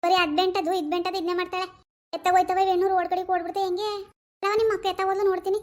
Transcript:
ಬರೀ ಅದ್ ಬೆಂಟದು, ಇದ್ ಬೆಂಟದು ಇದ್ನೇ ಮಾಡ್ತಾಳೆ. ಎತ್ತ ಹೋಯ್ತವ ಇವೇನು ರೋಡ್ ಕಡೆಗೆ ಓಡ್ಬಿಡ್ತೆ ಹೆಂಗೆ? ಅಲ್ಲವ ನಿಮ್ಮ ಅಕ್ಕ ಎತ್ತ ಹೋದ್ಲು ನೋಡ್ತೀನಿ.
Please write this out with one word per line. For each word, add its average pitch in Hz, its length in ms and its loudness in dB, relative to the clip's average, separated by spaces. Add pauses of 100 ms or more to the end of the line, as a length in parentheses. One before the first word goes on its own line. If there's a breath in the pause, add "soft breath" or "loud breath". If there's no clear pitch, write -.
ಬರೀ 349 120 4
ಅದ್ 330 220 2
ಬೆಂಟದು, 359 360 0
ಇದ್ 320 180 -2
ಬೆಂಟದು 359 280 -2
ಇದ್ನೇ 349 160 -2
ಮಾಡ್ತಾಳೆ. 359 320 -4 (480)
ಎತ್ತ 330 160 -4
ಹೋಯ್ತವ 370 280 4
ಇವೇನು 381 300 2
ರೋಡ್ 359 200 2
ಕಡೆಗೆ 370 240 -2
ಓಡ್ಬಿಡ್ತೆ 349 280 -2
ಹೆಂಗೆ? 392 320 -2
ಅಲ್ಲವ 403 640 -6
ನಿಮ್ಮ 440 180 2
ಅಕ್ಕ - 120 -4
ಎತ್ತ 370 140 -2
ಹೋದ್ಲು 381 240 0
ನೋಡ್ತೀನಿ. 381 380 0